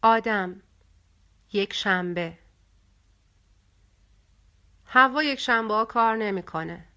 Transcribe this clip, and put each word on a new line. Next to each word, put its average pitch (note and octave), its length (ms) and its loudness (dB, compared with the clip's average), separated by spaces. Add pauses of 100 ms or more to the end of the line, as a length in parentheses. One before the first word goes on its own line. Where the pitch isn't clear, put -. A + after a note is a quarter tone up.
آدم. A3 540 0 (920)
یک G3+ 200 -2
شنبه. F3 640 -2 (2500)
حوا C4 400 4
یک C#4+ 160 -2
شنبه A3+ 340 0
ها A3 120 2
کار A3+ 300 2
نمی‌کنه. F3 720 -6 (120)